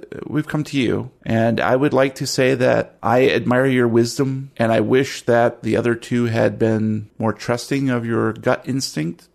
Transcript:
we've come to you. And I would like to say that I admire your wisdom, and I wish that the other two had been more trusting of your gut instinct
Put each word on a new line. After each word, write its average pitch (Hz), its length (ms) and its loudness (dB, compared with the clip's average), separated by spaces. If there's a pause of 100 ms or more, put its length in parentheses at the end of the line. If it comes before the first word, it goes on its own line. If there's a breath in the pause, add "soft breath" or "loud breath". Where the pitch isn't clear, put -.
(280)
we've 151 200 -4
come 151 180 -4
to 143 140 -6
you. 110 300 -2 (160)
And 113 340 0
I 101 160 2
would 139 180 0
like 135 220 2
to 135 120 -6
say 131 260 2
that 120 480 0
I 127 280 4
admire 117 360 2
your 127 220 2
wisdom, 131 680 0
and 113 140 2
I 113 100 4
wish 127 420 0
that 120 400 2
the 110 120 0
other 113 200 2
two 120 300 -2
had 110 340 0
been 110 580 0
more 110 160 -2
trusting 131 560 -4
of 120 160 -2
your 113 280 -2
gut 113 320 -2
instinct 151 680 -6